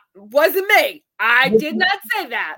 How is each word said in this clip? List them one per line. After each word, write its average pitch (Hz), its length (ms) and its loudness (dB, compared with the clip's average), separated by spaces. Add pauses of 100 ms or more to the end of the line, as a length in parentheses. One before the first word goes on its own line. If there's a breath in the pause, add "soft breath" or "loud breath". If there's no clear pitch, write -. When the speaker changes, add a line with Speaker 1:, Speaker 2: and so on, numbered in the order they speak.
(160)
Speaker 1:
wasn't 277 500 0 (100)
me. 220 280 0 (160)
I 240 300 2
Speaker 2:
He 220 80 4
Speaker 1:
did 220 180 -6
not 370 220 -2 (180)
say 370 100 -6
that. 190 320 -8